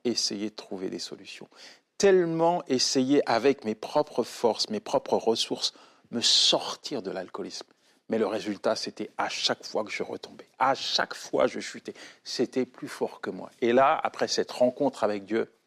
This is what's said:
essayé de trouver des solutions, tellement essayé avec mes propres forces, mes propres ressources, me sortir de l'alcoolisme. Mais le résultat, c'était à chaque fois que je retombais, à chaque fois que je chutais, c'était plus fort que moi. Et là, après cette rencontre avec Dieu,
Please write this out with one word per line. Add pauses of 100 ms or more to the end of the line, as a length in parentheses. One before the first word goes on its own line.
essayé
de
trouver
des
solutions, (500)
tellement
essayé
avec
mes
propres
forces,
mes
propres
ressources, (380)
me
sortir
de
l'alcoolisme. (440)
Mais
le
résultat,
c'était
à
chaque
fois
que
je
retombais, (120)
à
chaque
fois
que
je
chutais, (300)
c'était
plus
fort
que
moi. (120)
Et
là,
après
cette
rencontre
avec
Dieu, (160)